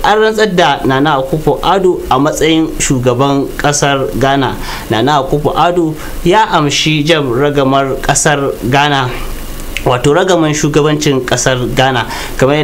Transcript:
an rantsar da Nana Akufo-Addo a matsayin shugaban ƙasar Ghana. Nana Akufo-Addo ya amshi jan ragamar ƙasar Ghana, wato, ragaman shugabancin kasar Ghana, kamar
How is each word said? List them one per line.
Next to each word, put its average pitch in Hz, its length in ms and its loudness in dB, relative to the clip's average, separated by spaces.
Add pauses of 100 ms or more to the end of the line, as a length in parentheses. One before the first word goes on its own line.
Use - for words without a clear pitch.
an 208 160 2
rantsar 214 340 2
da 160 300 2
Nana 135 380 2
Akufo-Addo 160 800 0 (100)
a 127 80 2
matsayin 156 480 2 (120)
shugaban 135 680 0 (100)
ƙasar 139 520 0 (100)
Ghana. 135 360 0 (340)
Nana 127 340 2
Akufo-Addo 156 720 0 (300)
ya 208 260 4
amshi 156 540 0
jan 156 180 2
ragamar 135 800 0
ƙasar 143 500 0 (140)
Ghana, 139 440 0 (760)
wato, 131 280 2
ragaman 175 400 2
shugabancin 147 680 0
kasar 127 340 0 (180)
Ghana, 127 320 0 (280)
kamar 135 280 2